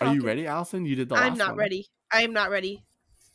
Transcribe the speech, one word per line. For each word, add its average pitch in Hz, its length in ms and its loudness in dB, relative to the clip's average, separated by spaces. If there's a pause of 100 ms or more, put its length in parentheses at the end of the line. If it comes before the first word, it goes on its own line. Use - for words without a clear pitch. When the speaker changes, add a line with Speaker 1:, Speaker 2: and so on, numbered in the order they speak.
Speaker 1:
are 135 100 4
you 143 80 2
Speaker 2:
talking. 117 60 0
Speaker 1:
ready, 127 200 -2
Allison? 170 380 -4
You 143 100 0
did 127 140 -2
the - 60 -2
Speaker 2:
I'm 247 160 4
Speaker 1:
last 247 80 -4
Speaker 2:
not 196 140 2
Speaker 1:
one. - 60 -8
Speaker 2:
ready. 196 280 -2 (260)
I 226 100 6
am 226 120 0
not 208 160 2
ready. 196 340 -4 (500)